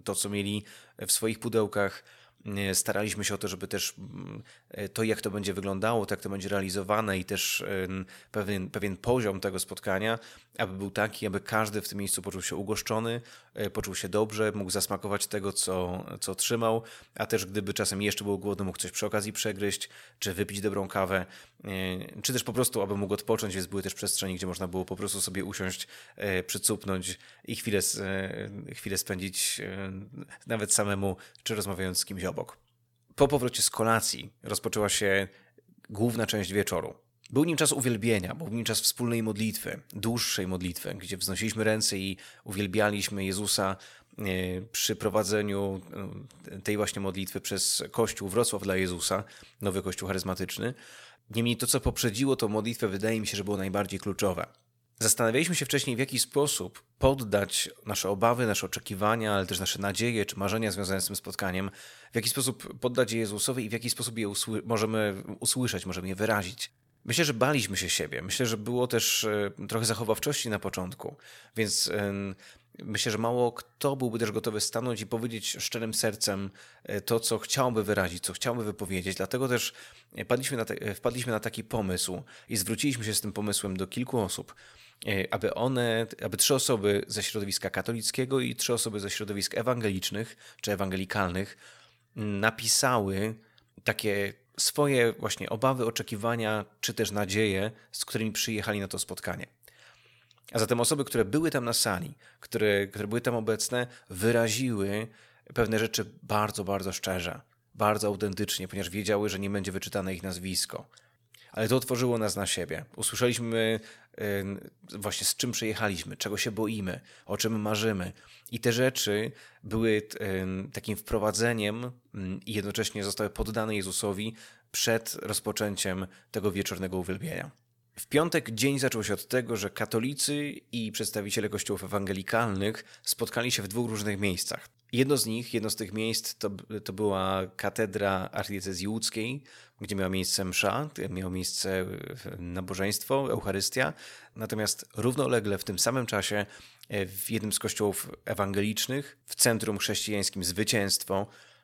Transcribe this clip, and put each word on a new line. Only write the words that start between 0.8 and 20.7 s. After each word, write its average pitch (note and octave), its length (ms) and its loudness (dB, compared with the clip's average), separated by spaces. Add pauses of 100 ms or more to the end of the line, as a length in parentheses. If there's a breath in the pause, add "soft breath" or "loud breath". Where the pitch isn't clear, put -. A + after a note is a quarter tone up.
w - 40 2
swoich A2 280 2
pudełkach. G#2 640 0 (420 loud breath)
E, G2 300 0
staraliśmy G2+ 500 0
się G2+ 100 0
o - 20 -2
to, G#2 100 -4
żeby F#2 200 -6
też, - 300 -2
mm, G2 460 -12 (260 loud breath)
e, G2+ 200 -8
to, A2 140 -2
jak A2 180 2
to G#2+ 100 -2
będzie G2 220 -2
wyglądało, G2 520 0
to, G#2 80 -4
jak F#2+ 80 -4
to G2 80 -6
będzie G2 200 -6
realizowane G2 680 2
i F2+ 60 -4
też, - 420 0
em, F#2+ 380 -2 (260 loud breath)
pewien, G2 380 -2
pewien G2 280 -2
poziom G#2+ 420 2
tego F#2 200 -2
spotkania, G#2 600 0 (380 loud breath)
aby F#2+ 200 -2
był F#2+ 140 -4
taki, G#2+ 360 0
aby G2 120 0
każdy G#2+ 420 0
w - 80 -6
tym G2+ 80 -6
miejscu G2 240 -2
poczuł F#2+ 200 -6
się - 140 -4
ugoszczony, A2 680 -2 (320 loud breath)
e, G#2 160 -4
poczuł G2 260 -4
się G2 140 -4
dobrze, G#2+ 460 2
mógł F#2+ 160 -4
zasmakować G2 560 0
tego, G2 260 -2
co, F#2 520 0 (160)
co F#2+ 100 -4
otrzymał, A2+ 520 2 (320 loud breath)
a A2 100 -2
też G2 200 0
gdyby G2 280 -2
czasem G2 280 0
jeszcze G#2 220 0
był G2+ 160 0
głodny, G2 260 -2
mógł F#2 120 -4
coś F2+ 140 -6
przy - 140 -2
okazji G#2 280 0
przegryźć, G2+ 560 -2 (300 loud breath)
czy G2 140 -2
wypić G2+ 280 -2
dobrą G2 260 0